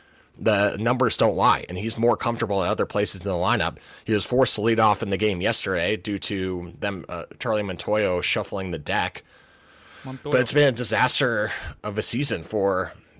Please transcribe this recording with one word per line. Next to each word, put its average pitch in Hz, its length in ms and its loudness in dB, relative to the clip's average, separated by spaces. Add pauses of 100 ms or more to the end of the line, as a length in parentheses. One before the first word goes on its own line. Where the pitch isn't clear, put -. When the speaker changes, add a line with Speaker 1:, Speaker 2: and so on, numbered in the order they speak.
(380)
Speaker 1:
the 101 400 2
numbers 120 400 0
don't 107 180 4
lie, 101 320 2
and 90 80 -6
he's 110 220 -4
more 117 180 4
comfortable 104 460 -2
in 87 80 0
other 104 160 0
places 104 340 0
in 90 60 -8
the 95 80 -2
lineup. 87 420 0 (300)
He 110 80 0
was 101 100 2
forced 127 300 2
to 104 80 -2
lead 113 180 2
off 107 220 4
in 101 80 -4
the 98 80 0
game 95 240 0
yesterday 98 540 0
due 101 220 -4
to 92 640 -4
them, 101 300 -6
uh, 87 140 -8 (140)
Charlie 110 240 0
Montoyo 95 600 0
shuffling 95 480 -4
the 82 80 -4
deck. 90 440 -4 (800)
Speaker 2:
Montoyo. 131 300 -10
Speaker 1:
But 127 80 4
it's 123 140 0
been 147 140 6
a 127 40 2
disaster 113 800 0 (320)
of 104 140 -6
a 104 40 0
season 117 400 0
for 95 520 0 (260)